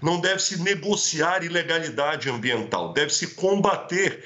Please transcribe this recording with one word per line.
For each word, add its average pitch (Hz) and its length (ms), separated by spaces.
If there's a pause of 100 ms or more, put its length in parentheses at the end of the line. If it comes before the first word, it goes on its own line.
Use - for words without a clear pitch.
Não 170 200
deve-se 185 420
negociar 185 800
ilegalidade 156 880
ambiental, 107 640
deve-se 147 420
combater 190 920